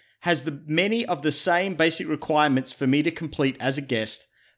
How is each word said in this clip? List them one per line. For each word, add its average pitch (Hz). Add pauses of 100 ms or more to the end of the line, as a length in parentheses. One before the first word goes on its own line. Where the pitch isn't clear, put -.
(200)
has 160
the, 147
many 202
of 165
the 151
same 180
basic 160
requirements 151
for -
me 139
to 165
complete 147
as 135
a 147
guest, 117 (320)